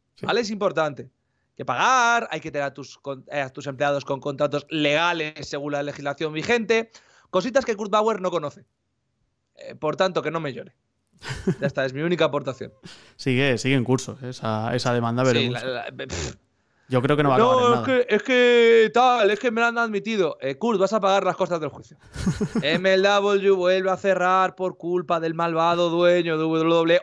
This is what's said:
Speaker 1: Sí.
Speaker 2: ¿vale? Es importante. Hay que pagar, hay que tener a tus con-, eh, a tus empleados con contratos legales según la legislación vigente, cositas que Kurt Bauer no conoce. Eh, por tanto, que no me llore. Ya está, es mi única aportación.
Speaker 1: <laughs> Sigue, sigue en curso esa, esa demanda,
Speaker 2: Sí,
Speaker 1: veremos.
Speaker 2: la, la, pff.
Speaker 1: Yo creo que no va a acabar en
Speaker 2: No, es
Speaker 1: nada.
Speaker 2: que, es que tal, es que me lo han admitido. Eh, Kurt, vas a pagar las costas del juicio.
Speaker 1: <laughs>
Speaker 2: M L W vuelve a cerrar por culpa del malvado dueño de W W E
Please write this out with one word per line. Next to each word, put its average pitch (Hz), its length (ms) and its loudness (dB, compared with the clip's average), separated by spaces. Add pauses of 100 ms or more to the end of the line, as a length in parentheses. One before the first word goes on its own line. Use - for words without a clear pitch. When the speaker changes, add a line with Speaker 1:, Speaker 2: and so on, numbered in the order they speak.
(140)
Speaker 1:
Sí. - 120 -12
Speaker 2:
¿vale? 202 160 0
Es 208 80 -8
importante. 160 520 -2
Hay - 540 -20
que 131 80 -12
pagar, 233 640 2
hay 160 80 -6
que 151 140 -10
tener 143 140 -4
a 135 80 -8
tus - 240 -16
con-, 135 340 -12
eh, 143 80 -4
a 131 80 -6
tus 143 180 -16
empleados 143 380 -2
con 135 160 -4
contratos 147 500 -4
legales 156 800 -2
según 147 240 -6
la 143 100 -4
legislación 143 520 -6
vigente, 226 580 -2 (380)
cositas 226 340 0
que 226 100 -4
Kurt 196 160 -8
Bauer 214 300 0
no 185 100 -4
conoce. 151 360 -8 (920)
Eh, 117 180 -18
por 151 220 -4
tanto, 180 260 0
que 151 80 -4
no 165 80 -4
me 147 140 -6
llore. - 240 -16 (840)
Ya 139 60 -2
está, 135 180 -4
es 131 100 -4
mi 143 80 -6
única 165 240 2
aportación. 135 460 -6 (220)
Speaker 1:
<laughs> - 220 -20
Sigue, 131 420 0
sigue 131 160 0
en 127 80 2
curso 123 400 -2
esa, 113 540 -4
esa 123 180 0
demanda, 120 300 0
Speaker 2:
Sí, 131 80 4
Speaker 1:
veremos. 120 320 0
Speaker 2:
la, 127 260 -8
la, 135 160 -12
pff. 156 280 -8 (560)
Speaker 1:
Yo 127 100 2
creo 139 160 2
que 147 60 2
no 143 80 2
va 131 60 4
a - 20 4
acabar 254 180 4
en 254 60 2
Speaker 2:
No, 240 60 4
es 240 120 4
Speaker 1:
nada. 220 60 -4 (200)
Speaker 2:
que, - 80 0
es 208 100 0
que 240 680 6
tal, 240 380 4
es 208 80 0
que 247 140 -2
me 226 80 -2
lo 233 80 4
han 233 100 -2
admitido. 208 640 -2
Eh, 135 180 -6
Kurt, 226 220 0
vas 190 120 2
a 220 80 0
pagar 190 240 2
las 180 120 0
costas 175 240 -2
del 147 100 -6
juicio. - 260 -18 (160)
Speaker 1:
<laughs> - 500 -2
Speaker 2:
M 175 300 2
L 190 160 4
W 202 440 2
vuelve 185 380 2
a 185 60 0
cerrar 185 600 2
por 185 200 -6
culpa 175 440 -2
del 165 140 -4
malvado 170 540 2
dueño 170 480 2
de 156 60 -2
W 160 260 0
W 165 280 4
E 175 60 0